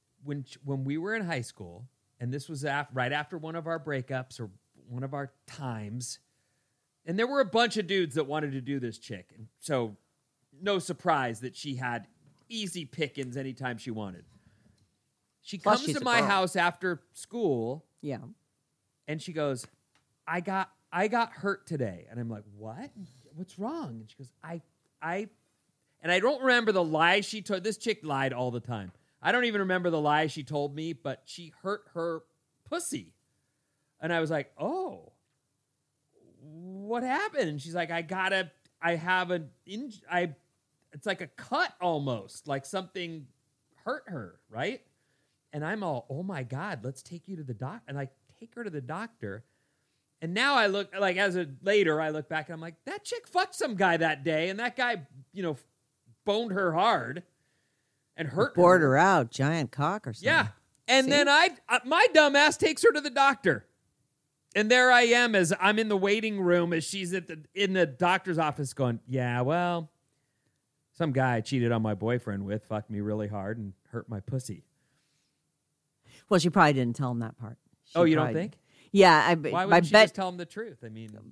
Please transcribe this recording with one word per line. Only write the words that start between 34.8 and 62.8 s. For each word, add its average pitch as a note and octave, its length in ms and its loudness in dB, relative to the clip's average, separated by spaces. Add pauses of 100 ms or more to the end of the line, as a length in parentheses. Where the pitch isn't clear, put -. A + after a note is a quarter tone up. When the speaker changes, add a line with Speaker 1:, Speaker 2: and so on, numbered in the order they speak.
Speaker 1:
what F#3+ 600 -8
happened?" C#4 460 -2
And D3 140 -6
she's E3 120 -12
like, E3 160 -2
"I E3+ 120 -4
gotta, F#3 480 -2 (300)
I E3+ 160 0
have F3+ 340 0
an E3 200 -4 (160)
inj-, G#3 440 -12
I, F3 240 -2 (580)
it's D3+ 140 -12
like F#3+ 140 -4
a F3 80 -10
cut - 520 -4
almost, C#3 680 -4
like C#3 180 -4
something E3+ 600 -10 (580)
hurt C4+ 220 -6
her, A#2 340 -12 (100)
right?" F3 320 -6 (680)
And D3+ 120 -6
I'm G#3 180 -6
all, D3 260 -6
"Oh C#3+ 140 -8
my F#3 200 -8
God, C3+ 420 -8
let's C#3 180 -10
take E3+ 260 -18
you F#3+ 80 -10
to D#3+ 80 -12
the B2+ 100 -8
doc-," C3+ 320 -10
and C#3 120 -10
I C3+ 100 -8 (300)
take A3+ 160 -20
her A#3+ 100 -12
to G#3 60 -10
the D3+ 100 -8
doctor. B2+ 640 -10 (760)
And E3 140 -8
now C4+ 200 2
I A3+ 140 4
look, G3 320 -2
like, F#3 160 0
as G3 180 2
a, F3+ 140 -2 (140)
later, F#3 380 4
I D#3+ 100 -2
look D3+ 180 -8
back D#3 200 -6
and E3+ 60 -12
I'm D#3+ 60 -14
like, E3 240 -16
"That F#4+ 200 -12
chick A#4+ 220 -10
fucked F#4 280 -2
some C4+ 220 -4
guy F3+ 200 4
that D#3 280 0
day, D#3+ 260 0
and G3 100 -8
that A#3+ 160 -6
guy, A#3+ 260 -2 (300)
you F#3+ 100 -8
know, D#3+ 140 -4 (680)
boned G#3+ 280 0
her F#3 200 0
hard E3+ 500 2 (920)
and D#3 120 -4
hurt F3 260 0
Speaker 2:
Bored F3 280 10
Speaker 1:
her." C#3+ 80 6
Speaker 2:
her C3 60 6
out, E3 340 6
giant D3 420 0
cock E3+ 340 -2
or A#2+ 60 -8
something. D3 200 -6
Speaker 1:
Yeah. D4+ 160 2 (400)
And C4 180 6
Speaker 2:
See? C4 40 0
Speaker 1:
then C#4+ 180 4
I, D#4+ 220 6 (180)
uh, A#3+ 160 2
my E4+ 280 6
dumb D4+ 240 8
ass D4 200 6
takes - 260 0